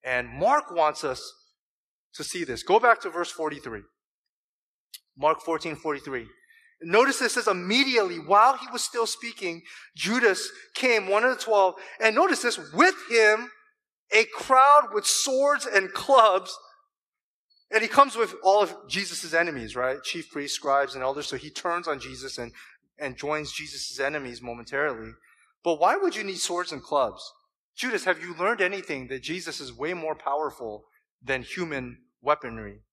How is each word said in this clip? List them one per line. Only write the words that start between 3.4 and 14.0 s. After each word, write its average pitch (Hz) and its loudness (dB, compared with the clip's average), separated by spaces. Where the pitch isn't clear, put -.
Mark 151 0
fourteen 160 -4
forty-three. 135 -8
Notice 226 2
it 233 0
says, 233 -2
"Immediately, 196 0
while 208 6
he 262 -14
was 240 -6
still 233 -2
speaking, 190 -8
Judas 196 2
came, 226 0
one 202 2
of 254 2
the - -12
twelve, 196 4
and 220 2
notice 339 4
this, 233 -2
with 330 4
him 226 4